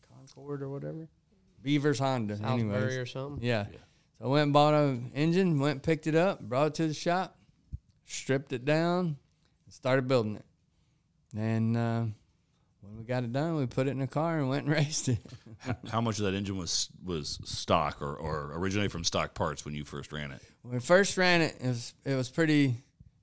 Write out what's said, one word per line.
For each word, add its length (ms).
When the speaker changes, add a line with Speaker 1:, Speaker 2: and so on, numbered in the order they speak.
Speaker 1:
Concord 460
or 80
whatever? 380
Beaver's 380
Honda, 380
Speaker 2:
Salisbury 240
Speaker 1:
anyways. 220
Speaker 2:
or 100
something? 380
Speaker 1:
Yeah. 260
Speaker 3:
Yeah. 80
Speaker 1:
So 80
I 20
went 160
and 80
bought 220
an 400
engine, 440
went 180
and 60
picked 240
it 80
up, 260
brought 280
it 60
to 140
the 60
shop, 420
stripped 480
it 140
down, 500
and 100
started 320
building 300
it. 80
And, 400
uh, 280
when 160
we 60
got 200
it 80
done, 240
we 100
put 200
it 60
in 100
a 40
car 320
and 120
went 160
and 80
<laughs> 20
raced 320
it. 100
Speaker 3:
How, 180
how 140
much 160
of 80
that 80
engine 240
was, 320
was 420
stock 580
or, 120
or 420
originated 360
from 120
stock 300
parts 300
when 100
you 100
first 280
ran 200
it? 100
Speaker 1:
When 120
we 60
first 360
ran 240
it, 200
it 60
was, 280
it 100
was 140
pretty, 560